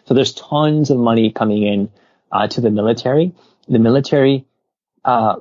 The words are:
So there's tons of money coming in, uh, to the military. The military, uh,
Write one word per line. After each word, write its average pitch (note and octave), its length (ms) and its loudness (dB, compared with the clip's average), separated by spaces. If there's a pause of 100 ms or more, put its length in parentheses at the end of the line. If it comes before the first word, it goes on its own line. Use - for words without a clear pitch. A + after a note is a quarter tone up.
So - 100 -2
there's C3 200 0
tons D3+ 560 -2
of C3 80 0
money A2+ 340 2
coming G#2+ 300 -2
in, G#2 280 -2 (400)
uh, G#2 180 -2
to B2 120 -6
the A#2 100 0
military. A#2+ 600 0 (360)
The B2 120 2
military, C3+ 640 2 (640)
uh, A2+ 340 0